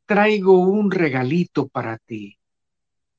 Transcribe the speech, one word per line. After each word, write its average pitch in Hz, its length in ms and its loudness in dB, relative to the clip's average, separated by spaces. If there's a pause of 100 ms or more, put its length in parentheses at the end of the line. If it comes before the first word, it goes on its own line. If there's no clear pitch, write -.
"Traigo 202 540 2
un 196 320 0
regalito 147 760 -2
para 113 300 -8
ti". 101 400 -16 (800)